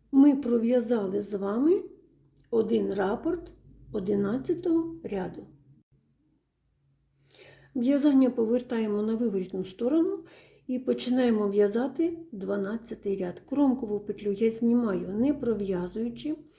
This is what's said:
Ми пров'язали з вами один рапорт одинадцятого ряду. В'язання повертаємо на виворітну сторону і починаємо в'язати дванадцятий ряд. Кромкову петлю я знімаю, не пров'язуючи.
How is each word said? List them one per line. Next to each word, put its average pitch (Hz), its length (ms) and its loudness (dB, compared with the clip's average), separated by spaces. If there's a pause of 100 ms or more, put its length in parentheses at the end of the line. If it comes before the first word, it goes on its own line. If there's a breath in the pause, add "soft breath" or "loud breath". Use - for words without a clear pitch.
(120)
Ми 277 240 8
пров'язали 226 840 0
з 202 160 -6
вами 240 440 2 (680)
один 208 440 2
рапорт 233 580 -2 (400)
одинадцятого 240 1080 -2
ряду. 185 440 -8 (2250 loud breath)
В'язання 269 560 4
повертаємо 226 720 -2
на 220 120 0
виворітну 196 500 -2
сторону 320 600 -2 (420 loud breath)
і 254 120 -4
починаємо 240 680 0
в'язати 240 680 0 (140)
дванадцятий 202 840 -6
ряд. 180 320 -6
Кромкову 247 520 0
петлю 202 320 -6
я 220 180 2
знімаю, 226 580 0
не 240 260 2
пров'язуючи. 220 1040 -4 (220 soft breath)